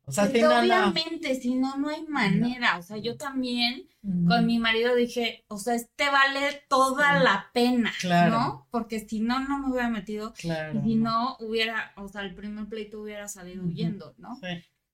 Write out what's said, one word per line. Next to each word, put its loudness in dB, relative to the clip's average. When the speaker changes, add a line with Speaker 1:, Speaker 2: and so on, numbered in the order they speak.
Speaker 1:
O -12
sea, 2
Speaker 2:
Pues 0
Speaker 1:
si 6
no, 6
no. 6
Speaker 2:
obviamente, 2
si -2
no, 0
no -2
hay -6
Speaker 1:
No. -12
Speaker 2:
manera. 2
O -10
sea, -10
yo -6
también -4
Speaker 1:
Ujú. 0
Speaker 2:
con 4
mi 2
marido 2
dije, -2
o -12
sea, -2
este -2
vale 2
toda 4
Speaker 1:
Sí. 4
Speaker 2:
la 2
pena, 2
Speaker 1:
Claro. 4
Speaker 2:
¿no? -2
Porque -4
si -8
no, 0
no -2
me -2
hubiera 0
metido. -6
Speaker 1:
Claro, -4
Speaker 2:
Y -2
si 2
Speaker 1:
no. 4
Speaker 2:
no, -10
hubiera, -2
o -12
sea, -10
el -8
primer -10
pleito -12
hubiera -12
salido -14
Speaker 1:
Ujú. -2
Speaker 2:
huyendo, -6
¿no? -16
Speaker 1:
Sí. -12